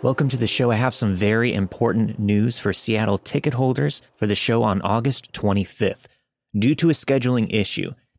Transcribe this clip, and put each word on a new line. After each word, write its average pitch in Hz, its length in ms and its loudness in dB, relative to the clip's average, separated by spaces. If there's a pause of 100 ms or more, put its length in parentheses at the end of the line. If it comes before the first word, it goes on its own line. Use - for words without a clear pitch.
Welcome 135 220 2
to 131 80 -2
the 117 100 0
show. 120 240 2
I 110 40 4
have 123 200 0
some 98 220 0
very 110 360 2
important 110 640 0
news 104 400 0
for 101 140 -2
Seattle 107 460 0
ticket - 380 -4
holders 131 460 0 (140)
for 107 100 -4
the 104 100 2
show 117 280 0
on 98 180 0
August 113 520 -2
twenty-fifth. 98 760 -2 (500)
Due 127 180 2
to 165 140 2
a 156 40 4
scheduling 127 600 0
issue, 95 380 -2 (280)